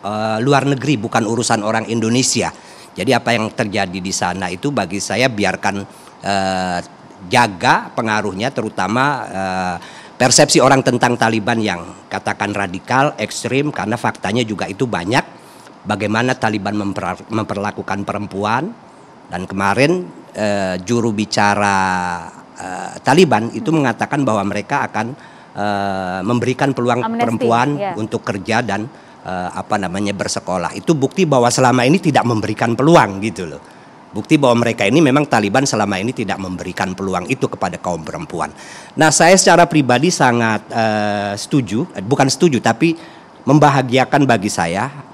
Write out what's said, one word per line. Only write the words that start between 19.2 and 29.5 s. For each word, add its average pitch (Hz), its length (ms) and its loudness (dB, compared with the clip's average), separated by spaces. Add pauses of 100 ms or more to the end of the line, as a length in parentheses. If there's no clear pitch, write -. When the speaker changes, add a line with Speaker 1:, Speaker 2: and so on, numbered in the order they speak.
Speaker 1:
Dan 90 180 -8
kemarin, 113 600 0 (280)
eh, 98 480 -2
juru 113 320 -2
bicara, 101 640 2 (800)
eh, 92 440 -10
Taliban 123 540 4
itu 113 160 -4
Speaker 2:
Hmm. 156 160 2
Speaker 1:
mengatakan 123 380 -2
bahwa 107 200 0
mereka 101 420 -4
akan, 110 280 -6 (400)
eh, 98 680 -4
memberikan 123 500 0
peluang 120 300 -2
Speaker 2:
Amnesti, 113 180 -4
Speaker 1:
perempuan 117 540 0
Speaker 2:
ya. 196 200 -6
Speaker 1:
untuk 90 280 -6
kerja 104 380 -2
dan, 107 280 -4 (320)
eh, 90 300 -6